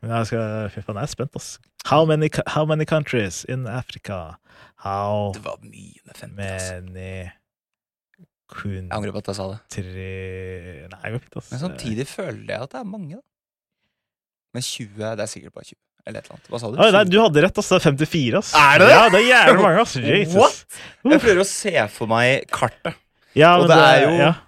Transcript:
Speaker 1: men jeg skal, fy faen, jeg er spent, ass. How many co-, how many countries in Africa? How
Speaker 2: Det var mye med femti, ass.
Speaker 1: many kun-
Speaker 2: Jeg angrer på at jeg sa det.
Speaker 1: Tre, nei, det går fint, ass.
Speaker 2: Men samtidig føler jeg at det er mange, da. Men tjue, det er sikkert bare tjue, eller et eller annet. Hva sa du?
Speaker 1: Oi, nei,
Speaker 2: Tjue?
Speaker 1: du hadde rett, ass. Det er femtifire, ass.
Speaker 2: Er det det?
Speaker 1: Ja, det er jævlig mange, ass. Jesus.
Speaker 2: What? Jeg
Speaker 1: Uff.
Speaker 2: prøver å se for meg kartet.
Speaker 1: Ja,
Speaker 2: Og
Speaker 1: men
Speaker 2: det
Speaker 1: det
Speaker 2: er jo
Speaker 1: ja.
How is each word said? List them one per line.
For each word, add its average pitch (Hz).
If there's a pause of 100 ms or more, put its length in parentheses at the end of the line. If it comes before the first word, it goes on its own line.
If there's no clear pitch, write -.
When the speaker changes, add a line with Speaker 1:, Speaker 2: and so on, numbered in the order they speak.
Speaker 1:
men 113
jeg 117
skal, 110
fy -
faen, 104
jeg -
er 147
spent, -
ass. - (380)
How 156
many 156
co-, -
how 151
many 156
countries 131
in 127
Africa? 107 (640)
How 101
Speaker 2:
Det 104
var -
mye -
med -
femti, 98
ass. 95 (120)
Speaker 1:
many 92 (1200)
kun- 95
Speaker 2:
Jeg 92
angrer 104
på 104
at 101
jeg 98
sa 98
det. 107 (100)
Speaker 1:
Tre, 92
nei, 92
det 104
går 127
fint, -
ass. -
Speaker 2:
Men 123
samtidig 139
føler 107
jeg 107
at 131
det 262
er 247
mange, 185
da. 269 (1300)
Men 123
tjue, 110
det 104
er 110
sikkert -
bare -
tjue, - (260)
eller 110
et -
eller -
annet. -
Hva 117
sa 113
du? 117
Speaker 1:
Oi, -
nei, 202
Speaker 2:
Tjue? 185
Speaker 1:
du 185
hadde 151
rett, 190
ass. 208
Det 185
er -
femtifire, 143
ass. -
Speaker 2:
Er 147
det 185
det? 285
Speaker 1:
Ja, 220
det 185
er 240
jævlig 233
mange, 185
ass. -
Jesus. 160
Speaker 2:
What? - (240)
Jeg 294
Speaker 1:
Uff. 240
Speaker 2:
prøver 190
å 196
se 196 (220)
for 117
meg 123
kartet. - (400)
Speaker 1:
Ja, 165
Speaker 2:
Og 175
Speaker 1:
men 170
Speaker 2:
det 165
Speaker 1:
det 139
Speaker 2:
er 135
jo 165
Speaker 1:
ja. 156 (160)